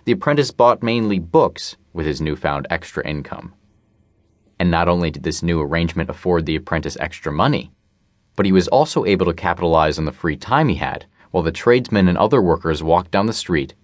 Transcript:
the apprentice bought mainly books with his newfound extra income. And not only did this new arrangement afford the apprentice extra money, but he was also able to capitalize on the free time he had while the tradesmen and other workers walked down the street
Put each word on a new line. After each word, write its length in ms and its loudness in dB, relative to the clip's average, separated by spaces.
the 80 0
apprentice 400 0
bought 320 4
mainly 360 0
books 580 0
with 120 -4
his 140 -4
newfound 500 -4
extra 380 -6
income. 460 -10
And 100 2
not 200 2
only 200 2
did 140 -10
this 180 -4
new 200 0
arrangement 480 -2
afford 360 -2
the 120 -2
apprentice 420 -6
extra 320 -8
money, 400 0
but 100 0
he 60 2
was 160 4
also 380 2
able 220 2
to 60 0
capitalize 640 0
on 60 -4
the 80 -4
free 240 -4
time 320 0
he 80 0
had 300 -6
while 120 0
the 100 -2
tradesmen 560 2
and 80 2
other 240 4
workers 420 0
walked 280 2
down 160 0
the 40 -2
street 420 -4